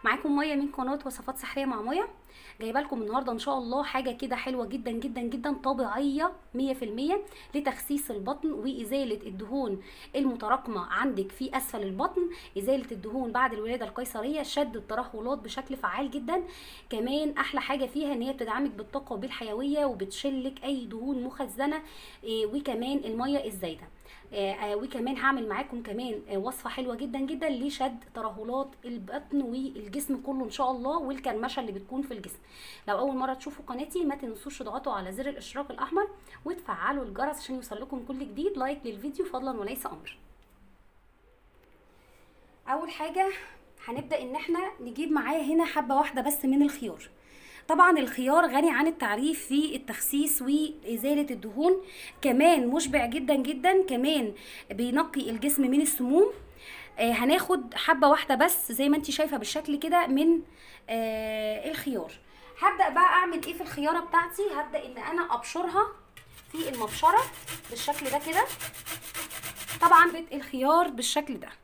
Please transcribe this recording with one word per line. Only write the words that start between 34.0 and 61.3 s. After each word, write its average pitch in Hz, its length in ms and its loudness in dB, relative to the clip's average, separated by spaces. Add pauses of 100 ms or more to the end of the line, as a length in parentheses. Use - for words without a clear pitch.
ما 277 100 0
تنسوش 262 440 -10
تضغطوا 247 340 -4
على 190 180 -4
زر 262 180 -4
الاشتراك 285 420 -8
الأحمر 359 360 0 (380)
وتفعلوا 262 580 -2
الجرس 277 340 -4
عشان - 180 -8
يوصلكم 247 520 -8
كل 262 120 -6
جديد. 311 380 -4
لايك 269 280 -2
للفيديو 247 400 -4
فضلًا 254 340 -4
وليس 220 260 -6
أمر. - 320 -10 (2500)
أول 320 240 -2
حاجة 359 360 0 (600)
هنبدأ 277 340 -2
إن 254 140 -6
احنا 349 360 0 (100)
نجيب 254 300 -4
معاه 285 300 2
هنا 320 240 4
حبة 277 300 0
واحدة 277 260 2
بس 285 240 0
من 269 160 6
الخيار. 233 480 0 (580)
طبعًا 339 320 10
الخيار 262 460 4
غني 294 260 4
عن 277 160 4
التعريف 277 580 0
في 294 300 2
التخسيس 285 640 0
وإزالة 285 920 2
الدهون، 262 500 2 (400)
كمان 277 460 8
مشبع 262 380 2
جدًا 262 300 2
جدًا، 294 480 4
كمان 262 500 2 (380)
بينقي 247 580 0
الجسم 269 320 0
من 269 200 4
السموم. 294 500 4 (680)
آه، 233 120 4
هناخد 269 600 2
حبة 302 340 6
واحدة 285 280 6
بس 311 360 4
زي 269 180 2
ما 294 80 8
انتي 294 140 -4
شايفة 294 260 2
بالشكل 294 420 -2
كده 320 280 4
من، 320 340 6 (480)
آه، 220 840 -2